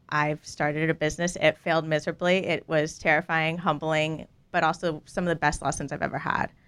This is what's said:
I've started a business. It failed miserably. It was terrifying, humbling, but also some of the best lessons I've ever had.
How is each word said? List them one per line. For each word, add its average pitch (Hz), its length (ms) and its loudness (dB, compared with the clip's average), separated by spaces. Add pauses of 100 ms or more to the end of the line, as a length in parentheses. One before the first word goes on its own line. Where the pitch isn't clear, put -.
I've 151 360 -2
started 156 460 0
a 160 40 0
business. 170 420 -2
It - 200 4
failed 160 300 0
miserably. 165 520 0
It 170 300 -2
was 156 300 0
terrifying, 160 600 0
humbling, 156 680 0 (240)
but 180 120 2
also 165 440 0
some - 180 -4
of 175 40 2
the 165 80 2
best 147 260 0
lessons 139 300 -2
I've 147 100 -6
ever 135 160 -2
had. - 300 -2 (200)